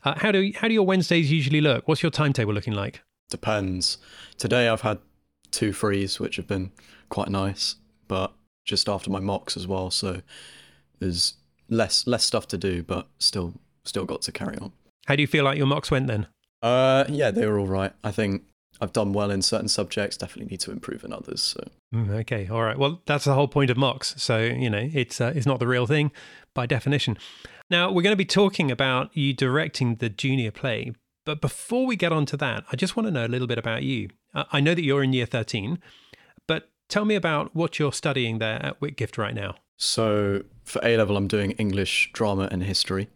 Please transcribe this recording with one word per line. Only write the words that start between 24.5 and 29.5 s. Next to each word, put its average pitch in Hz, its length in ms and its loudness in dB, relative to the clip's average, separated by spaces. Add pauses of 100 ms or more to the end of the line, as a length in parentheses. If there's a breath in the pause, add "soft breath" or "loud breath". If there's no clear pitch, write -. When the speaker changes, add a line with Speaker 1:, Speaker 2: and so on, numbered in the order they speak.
Speaker 1:
know, 107 240 0
it's, 127 260 -2
uh, 123 160 0
it's 123 120 0
not 131 120 2
the 120 80 0
real 123 200 2
thing 147 240 2 (420 loud breath)
by 120 140 -2
definition. 120 500 0 (540 loud breath)
Now, 175 200 2
we're 175 120 2
gonna 208 120 4
be 190 80 0
talking 190 460 4
about 131 480 0
you 139 160 2
directing 131 640 0